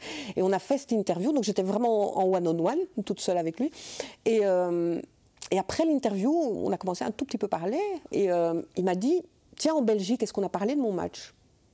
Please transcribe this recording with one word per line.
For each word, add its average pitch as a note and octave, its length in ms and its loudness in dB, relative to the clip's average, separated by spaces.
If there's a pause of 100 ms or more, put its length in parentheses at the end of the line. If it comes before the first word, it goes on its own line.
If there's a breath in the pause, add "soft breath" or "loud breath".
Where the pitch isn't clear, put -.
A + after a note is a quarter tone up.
(360 loud breath)
Et E3 60 2
on F#3+ 100 2
a - 60 2
fait - 200 0
cette - 140 -8
interview, G3 400 0
donc C4 120 2
j'étais G3 180 0
vraiment G#3 560 0
en G3 60 4
one-on-one, F3 540 2 (260)
toute - 160 -4
seule F3+ 180 0
avec E3 200 -2
lui. C#4+ 120 0 (560 loud breath)
Et, A3+ 160 4
euh, F3 580 2 (500)
et F#3 80 2
après F#3+ 260 0
l'interview, B3+ 480 2
on A3 380 0
a F#3+ 60 0
commencé F#3 280 -4
un - 60 -2
tout A#3+ 140 -6
petit A#3+ 140 -4
peu G3+ 100 -2
parler F#3 320 -2 (320)
et, G3 180 2
euh, E3+ 320 2 (140)
il F#3 80 0
m'a F3+ 100 2
dit, « C4+ 280 2 (360)
Tiens, D#4+ 160 2
en D4+ 80 2
Belgique, G#3+ 400 2
est-ce G#3+ 100 -2
qu'on G3+ 120 -2
a F3+ 40 0
parlé G3+ 280 0
de C#4+ 40 2
mon A3+ 120 0
match ? » E3+ 420 -6 (400)